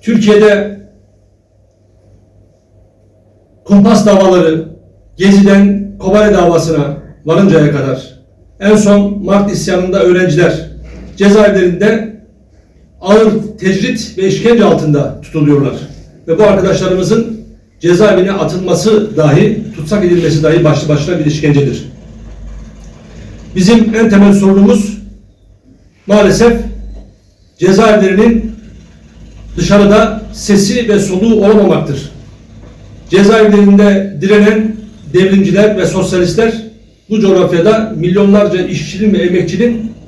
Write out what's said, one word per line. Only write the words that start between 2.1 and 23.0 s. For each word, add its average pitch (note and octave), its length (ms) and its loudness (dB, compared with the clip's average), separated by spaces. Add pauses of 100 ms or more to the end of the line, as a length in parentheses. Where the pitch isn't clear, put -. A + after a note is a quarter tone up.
kumpas G#3 400 2
davaları, F3+ 600 2 (520)
Gezi'den G3 840 2
Kobane G3+ 340 0
davasına D#3+ 640 -2 (280)
varıncaya D#3 460 2
kadar, C3+ 480 -8 (400)
en G#3 160 2
son G3+ 480 0
Mart G3+ 280 -2
isyanında F#3 520 -2
öğrenciler F3 640 0 (480)
cezaevlerinde G3+ 1040 0 (800)
ağır G#3+ 300 2 (280)
tecrit - 580 -4
ve F#3+ 100 -2
işkence A3+ 360 2
altında D3+ 580 -2
tutuluyorlar. C#3+ 520 -2 (540)
Ve E3 120 -2
bu G#3+ 40 4
arkadaşlarımızın F#3+ 1000 -2 (380)
cezaevine F#3 520 2
atılması F3+ 840 -2
dahi, D#3+ 460 0 (120)
tutsak F3 300 -4
edilmesi E3 380 0
dahi D#3 200 2
başlı D3+ 260 -2
başına D#3 300 -2
bir D3+ 60 -2
işkencedir. C#3 580 -2 (1700)